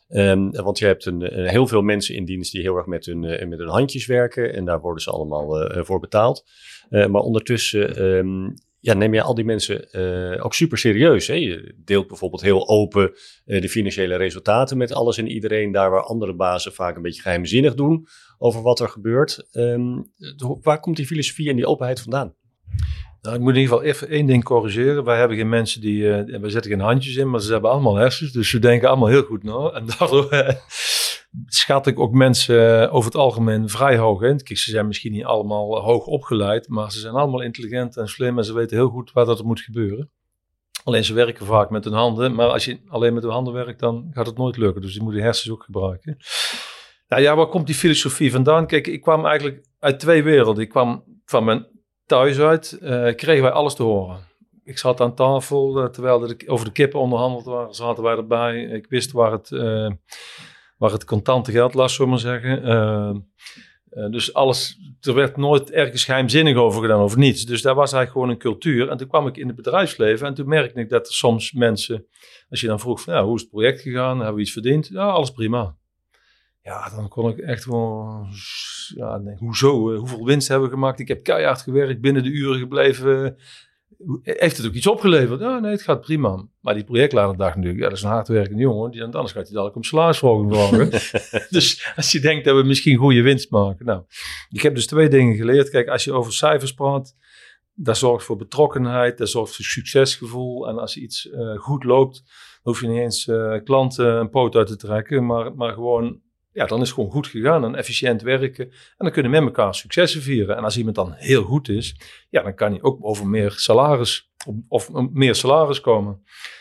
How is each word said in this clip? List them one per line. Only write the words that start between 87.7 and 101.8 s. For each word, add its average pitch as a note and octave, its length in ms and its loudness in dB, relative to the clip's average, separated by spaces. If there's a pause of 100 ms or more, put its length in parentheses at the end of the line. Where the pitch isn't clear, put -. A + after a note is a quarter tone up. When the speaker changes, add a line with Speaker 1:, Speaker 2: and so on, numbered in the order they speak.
Speaker 2:
"Ja, - 60 0
dat G2 80 -6
is F#2+ 60 -10
een G#2 80 -4
hardwerkende G#2+ 500 0
jongen, A#2+ 300 0
die, A2+ 140 -14
anders A#2+ 280 -6
gaat G2+ 120 -10
hij G2+ 80 -20
dadelijk G#2 240 -4
om A#2 60 -10
salarisverhoging C3 680 2
vragen." G#2+ 380 4 (300)
<laughs> - 360 -4
Dus - 400 0
als - 160 0
je D3+ 80 0
denkt D3+ 240 2
dat C3+ 120 6
we C3+ 60 6
misschien C3+ 340 4
goede B2 260 6
winst C3+ 280 4
maken. G2+ 360 0
Nou, F#2+ 160 -2 (480)
ik - 120 -6
heb D3 120 4
dus A#2+ 120 -2
twee D#3 220 4
dingen B2+ 280 6
geleerd. C3+ 340 4
Kijk, B2 180 2
als B2+ 160 -2
je C#3 80 -4
over A#2 200 -2
cijfers C#3 420 0
praat, C#3 420 -4 (580)
dat A#2+ 240 -2
zorgt A#2+ 260 2
voor A2+ 120 -6
betrokkenheid, B2 800 0
dat A2 100 -4
zorgt A2 280 -4
voor G2+ 80 -12
succesgevoel. B2+ 1040 -2
En A2+ 100 -6
als A#2+ 180 -8
iets, - 340 -12
eh, A2+ 260 -8
goed C3 280 -6